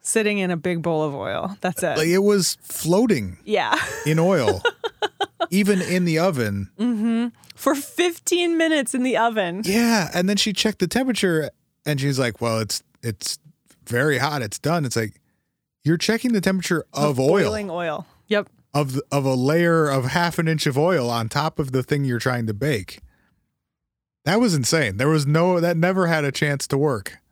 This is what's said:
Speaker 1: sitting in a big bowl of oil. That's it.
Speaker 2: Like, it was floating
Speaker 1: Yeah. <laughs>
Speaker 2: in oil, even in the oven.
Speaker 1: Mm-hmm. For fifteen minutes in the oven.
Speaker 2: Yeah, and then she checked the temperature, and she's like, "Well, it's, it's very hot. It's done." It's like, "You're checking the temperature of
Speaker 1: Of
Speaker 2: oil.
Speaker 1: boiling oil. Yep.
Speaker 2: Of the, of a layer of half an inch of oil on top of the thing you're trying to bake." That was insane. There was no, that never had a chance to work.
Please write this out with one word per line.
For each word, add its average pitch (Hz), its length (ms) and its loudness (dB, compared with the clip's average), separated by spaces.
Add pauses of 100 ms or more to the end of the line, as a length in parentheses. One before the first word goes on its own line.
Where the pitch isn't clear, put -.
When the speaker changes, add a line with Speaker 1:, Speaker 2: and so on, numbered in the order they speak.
Speaker 1:
sitting 208 380 0
in 185 100 -2
a 175 80 -2
big 170 240 -4
bowl 156 220 0
of 147 100 -4
oil. 101 480 -6
That's 180 220 -4
it. 143 140 -2
Speaker 2:
Like, 160 100 0
it 180 120 2
was 202 420 2
floating 160 800 0
Speaker 1:
Yeah. 180 340 0 (160)
<laughs> - 120 -8
Speaker 2:
in 156 120 2
oil, 160 440 2 (880)
even 196 320 2
in 180 240 0
the 160 140 2
oven. 113 600 -2
Speaker 1:
Mm-hmm. 233 480 0 (280)
For 339 200 0
fifteen 339 840 -2
minutes 320 360 0
in 247 100 -2
the 254 120 0
oven. 208 480 0
Speaker 2:
Yeah, 214 500 2
and 180 140 0
then 208 80 0
she 208 160 0
checked 208 280 -2
the 180 80 0
temperature, 190 640 0 (360)
and 147 160 -2
she's 135 180 0
like, 120 220 -2
"Well, 113 180 0
it's, - 240 -6 (180)
it's - 380 -8 (460)
very 131 320 0
hot. 143 240 -2
It's 107 180 -8
done." 165 240 0
It's 120 140 -2
like, 110 240 -6 (640)
"You're 160 100 2
checking 226 380 0
the 202 80 2
temperature 180 500 0
of 147 200 2
Speaker 1:
Of 127 100 -2
Speaker 2:
oil. 175 240 4
Speaker 1:
boiling 208 240 -4
oil. 165 360 -6 (220)
Yep. 208 220 0 (240)
Speaker 2:
Of 143 200 0
the, 139 100 -4 (100)
of 143 100 2
a 131 120 2
layer 160 520 2
of 135 180 0
half 170 340 0
an 160 100 0
inch 160 160 0
of 135 120 0
oil 151 320 2
on 117 200 -2
top 151 280 -2
of 139 140 -4
the 127 120 0
thing 143 200 0
you're 123 160 0
trying 120 280 -2
to 110 60 -4
bake." 107 460 -4 (1300)
That 196 160 2
was 208 140 2
insane. 123 420 0
There 127 120 0
was 156 180 2
no, 170 340 2
that 170 160 0
never 180 300 2
had 160 180 0
a 139 80 -2
chance 143 340 -2
to 143 100 0
work. 135 420 -2 (120)